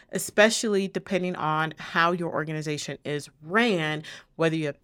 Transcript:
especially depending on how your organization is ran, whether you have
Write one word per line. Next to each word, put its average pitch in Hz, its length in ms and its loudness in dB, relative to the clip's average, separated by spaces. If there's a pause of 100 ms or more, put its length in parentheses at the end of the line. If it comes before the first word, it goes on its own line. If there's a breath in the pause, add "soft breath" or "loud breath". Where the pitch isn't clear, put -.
(120)
especially 208 760 2
depending 180 480 -2
on 156 420 -2
how 170 360 2
your 170 200 -4
organization 151 720 -4
is 147 240 -6 (140)
ran, 165 580 0 (360 loud breath)
whether 160 180 2
you 156 100 -2
have 143 180 -6